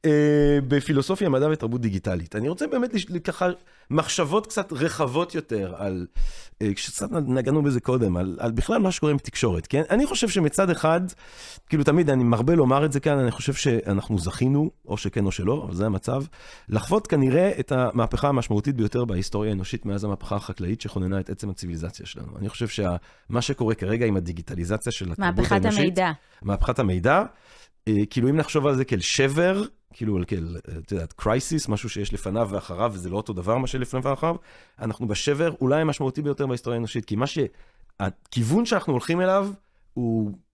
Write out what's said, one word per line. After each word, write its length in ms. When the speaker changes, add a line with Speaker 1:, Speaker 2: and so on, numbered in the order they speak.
Speaker 1:
אה, 60
בפילוסופיה, 600
מדע 220
ותרבות 300
דיגיטלית. 540
אני 140
רוצה 180
באמת 260
לש-, 120
ככה 240
מחשבות 580
קצת 260
רחבות 640
יותר 420
על, 300
אה, 120
כשקצת 380
נ-, 260
נגענו 260
בזה 160
קודם, 380
על, 220
על 120
בכלל 260
מה 140
שקורה 200
עם 60
תקשורת, 500
כן? 220
אני 160
חושב 240
שמצד 400
אחד, 320
כאילו 140
תמיד, 260
אני 140
מרבה 320
לומר 300
את 60
זה 80
כאן, 200
אני 120
חושב 220
שאנחנו 680
זכינו, 500
או 120
שכן 280
או 60
שלא, 340
אבל 100
זה 100
המצב, 380
לחוות 380
כנראה 520
את 120
המהפכה 560
המשמעותית 480
ביותר 300
בהיסטוריה 460
האנושית 340
מאז 180
המהפכה 320
החקלאית 460
שכוננה 380
את 100
עצם 200
הציוויליזציה 560
שלנו. 320
אני 120
חושב 180
שה-, 280
מה 120
שקורה 340
כרגע 300
עם 120
הדיגיטליזציה 720
של 200
התרבות 80
Speaker 2:
מהפכת 140
Speaker 1:
האנושית, 280
Speaker 2:
המידע. 320
Speaker 1:
מהפכת 380
המידע, 440
אה, 60
כאילו 200
אם 80
נחשוב 300
על 80
זה 100
כאל 140
שבר, 640
כאילו 240
על 80
כאל, 320
אה, 160
את 60
יודעת, 220
קרייסיס, 560
משהו 200
שיש 240
לפניו 380
ואחריו, 420
וזה 160
לא 80
אותו 160
דבר 240
מה 100
שלפניו 360
ואחריו, 320
אנחנו 260
בשבר 440
אולי 200
המשמעותי 400
ביותר 260
בהיסטוריה 300
האנושית, 280
כי 100
מה 120
ש-, 120
הכיוון 680
שאנחנו 280
הולכים 280
אליו 280
הוא 380